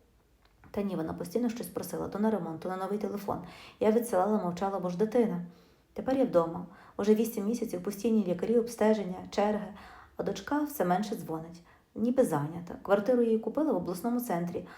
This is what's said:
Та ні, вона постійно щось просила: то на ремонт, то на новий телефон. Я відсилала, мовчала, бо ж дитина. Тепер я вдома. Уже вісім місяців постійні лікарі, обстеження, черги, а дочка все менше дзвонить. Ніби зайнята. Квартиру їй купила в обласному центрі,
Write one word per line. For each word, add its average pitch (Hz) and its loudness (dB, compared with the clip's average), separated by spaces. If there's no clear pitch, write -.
Та 208 -2
ні, 190 -2
вона 160 -4
постійно 226 -2
щось 220 -6
просила: 165 -6
то 196 -6
на 220 4
ремонт, 165 -2
то 180 -6
на 185 -4
новий 190 -2
телефон. 202 -4
Я 208 6
відсилала, 214 4
мовчала, 190 -2
бо 180 -2
ж 175 -4
дитина. 214 2
Тепер 254 -2
я 269 4
вдома. 170 2
Уже 202 6
вісім 214 0
місяців 208 -2
постійні 214 0
лікарі, 196 2
обстеження, 214 2
черги, 208 0
а - -6
дочка 208 -2
все 294 -2
менше 185 2
дзвонить. 160 -10
Ніби 247 4
зайнята. 160 -2
Квартиру 240 4
їй 220 4
купила 262 0
в 196 2
обласному 185 -2
центрі, 175 -4